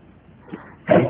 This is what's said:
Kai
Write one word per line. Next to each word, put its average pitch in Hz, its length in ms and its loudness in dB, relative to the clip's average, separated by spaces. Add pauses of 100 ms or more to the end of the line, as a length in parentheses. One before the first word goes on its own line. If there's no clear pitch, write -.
(840)
Kai 120 280 2